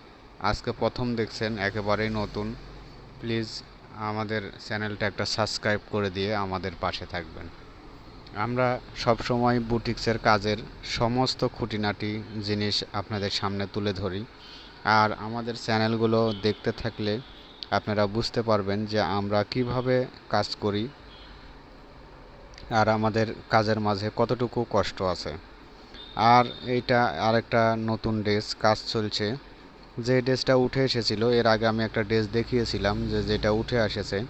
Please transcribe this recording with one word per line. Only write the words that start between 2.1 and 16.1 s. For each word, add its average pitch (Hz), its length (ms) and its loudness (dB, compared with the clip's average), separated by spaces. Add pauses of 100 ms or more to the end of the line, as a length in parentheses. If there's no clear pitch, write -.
প্লিজ 113 260 -2 (480)
আমাদের 107 560 -4 (140)
চ্যানেলটা 107 420 -4
একটা 101 180 -4
সাবস্ক্রাইব 104 540 0 (120)
করে 101 180 0
দিয়ে 98 260 -2
আমাদের 95 360 -4 (100)
পাশে 90 240 -4
থাকবেন। 85 420 -10 (880)
আমরা 123 440 0 (180)
সবসময় 120 600 2
বুটিক্সের 113 600 -2
কাজের 107 380 4 (260)
সমস্ত 123 720 0
খুঁটিনাটি 107 720 -4 (200)
জিনিস 104 400 0 (100)
আপনাদের 101 360 -2
সামনে 101 440 -2
তুলে 104 200 0
ধরি। 95 320 -4 (580)
আর 107 260 6 (100)
আমাদের 117 340 -6 (100)
চ্যানেলগুলো 113 680 4 (100)